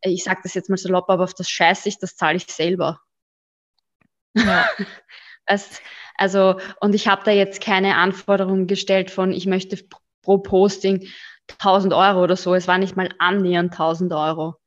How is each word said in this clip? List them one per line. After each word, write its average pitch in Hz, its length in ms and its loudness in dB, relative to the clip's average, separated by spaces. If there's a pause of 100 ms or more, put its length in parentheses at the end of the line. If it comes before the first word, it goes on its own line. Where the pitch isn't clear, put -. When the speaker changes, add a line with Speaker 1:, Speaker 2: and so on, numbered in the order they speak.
Speaker 1:
äh, 190 80 -2
ich 185 160 -2
sag 190 180 -6
das 180 100 -12
jetzt 180 160 -8
mal 190 80 0
salopp, 185 320 -2
aber 185 140 2
auf 180 100 -6
das - 160 -10
scheiß 202 360 0
ich, 202 140 -4
das - 180 -10
zahle 160 200 0
ich 180 100 -8
selber. 170 520 -2 (1300)
Speaker 2:
Ja. 202 320 2 (120)
Speaker 1:
<laughs> - 280 -12 (420)
Weißt, - 340 -4 (360)
also, 190 420 2 (200)
und 208 160 2
ich 208 120 0
hab 196 160 2
da 214 80 2
jetzt 196 300 2
keine 190 340 0
Anforderungen 190 720 0
gestellt 190 440 -2
von, 190 200 -2
ich 185 160 -6
möchte 190 300 -4 (440)
pro 196 160 2
Posting 196 720 0 (520)
tausend 190 340 2
Euro 185 300 4
oder 175 120 2
so. 180 200 -2
Es 180 120 -2
war 185 100 2
nicht 190 180 -2
mal 185 140 -2 (100)
annähernd 180 540 0
tausend 165 400 -2
Euro. 160 420 -4 (120)